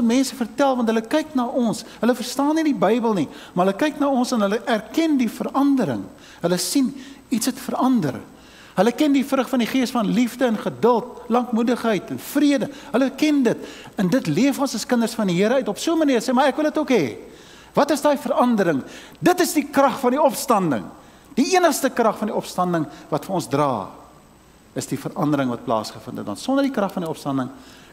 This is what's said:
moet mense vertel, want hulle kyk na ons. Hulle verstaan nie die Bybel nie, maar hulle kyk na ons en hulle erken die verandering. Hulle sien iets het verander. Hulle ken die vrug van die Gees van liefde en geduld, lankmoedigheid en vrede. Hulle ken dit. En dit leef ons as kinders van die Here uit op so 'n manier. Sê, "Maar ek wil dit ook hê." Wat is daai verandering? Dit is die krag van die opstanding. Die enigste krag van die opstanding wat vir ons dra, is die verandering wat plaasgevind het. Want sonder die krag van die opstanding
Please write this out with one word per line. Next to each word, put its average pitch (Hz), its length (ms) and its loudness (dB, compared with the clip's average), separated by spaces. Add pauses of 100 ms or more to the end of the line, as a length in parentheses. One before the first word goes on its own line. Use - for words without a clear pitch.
moet 233 100 4
mense 262 260 2
vertel, 269 400 0
want 233 140 2
hulle 220 160 0
kyk 311 320 -2
na 240 80 0 (100)
ons. 233 280 0 (180)
Hulle 247 160 2
verstaan 285 400 0
nie 320 80 0
die 277 100 2
Bybel 214 460 2
nie, 131 60 -2 (260)
maar 180 120 2
hulle 196 120 0
kyk 302 240 -2
na 277 80 2
ons 254 240 0
en 214 100 2
hulle 208 240 0
erken 294 480 0
die 240 140 0
verandering. 240 720 0 (400)
Hulle 175 180 0
sien 262 300 0 (420)
iets 240 160 0
het 247 140 -6
verander. 233 560 0 (600)
Hulle 214 160 4
ken 294 200 2
die 262 120 2
vrug 262 240 0
van 254 120 0
die 208 80 -2
Gees 262 240 0
van 214 200 0
liefde 247 320 0
en 220 140 0
geduld, 202 720 0
lankmoedigheid 226 840 0
en 120 80 -8
vrede. 285 460 2 (240)
Hulle 254 160 2 (100)
ken 302 280 4
dit. - 180 0 (340)
En 185 140 2
dit 240 180 2
leef 220 320 2
ons 269 140 -2
as 202 100 -6
kinders 233 320 0
van 208 120 0
die 170 80 0
Here 233 240 2
uit 208 100 -4
op 196 60 -8
so 330 160 -2
'n 330 40 2
manier. 277 220 2
Sê, 262 140 -2
"Maar 254 140 4
ek 254 80 0
wil 311 80 0
dit 302 140 0
ook 294 120 -2
hê." 147 260 2 (580)
Wat 285 160 2
is 294 100 0
daai 294 160 2
verandering? 196 680 0 (360)
Dit 349 220 2
is 330 120 2
die 285 180 0
krag 269 300 2
van 247 100 2
die 269 120 2
opstanding. 185 600 2 (500)
Die 349 200 2
enigste 330 360 4
krag 220 280 0
van 214 80 -2
die 226 100 -4
opstanding 175 500 -2 (220)
wat 147 160 -2
vir 190 100 -6
ons 165 120 -2
dra, 135 420 0 (880)
is 127 120 -8
die 131 100 -4
verandering 135 520 -2
wat 117 140 -8
plaasgevind 110 540 -4
het. 101 80 -8
Want 101 140 -10
sonder 277 240 0
die 269 80 -4
krag 196 200 -2
van 180 120 -4
die 160 40 -6
opstanding 135 400 -4 (420)